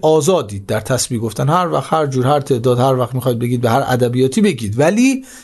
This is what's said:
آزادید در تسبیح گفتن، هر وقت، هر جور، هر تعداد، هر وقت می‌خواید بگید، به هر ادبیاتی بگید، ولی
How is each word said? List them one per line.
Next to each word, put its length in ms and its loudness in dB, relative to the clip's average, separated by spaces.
آزادید 640 0
در 140 -2
تسبیح 400 -4
گفتن، 300 -4
هر 180 0
وقت، 260 -2
هر 120 2
جور، 220 0
هر 120 2
تعداد، 400 0
هر 160 2
وقت 200 -2
می‌خواید 240 -2
بگید، 220 -2
به 80 0
هر 180 0
ادبیاتی 540 0
بگید، 380 -2
ولی 460 2